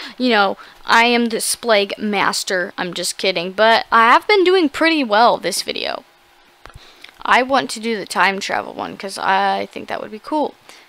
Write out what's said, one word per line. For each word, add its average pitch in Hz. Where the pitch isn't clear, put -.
you 247
know, 202
I 226
am 240
the 220
Splag 202
master. 196
I'm 180
just 175
kidding. 185
But 220
I 226
have 339
been 403
doing 370
pretty 320
well 214
this -
video. -
I 220
want 262
to 220
do 226
the -
time 196
travel -
one -
'cause 196
I 196
think 214
that -
would 208
be 214
cool. -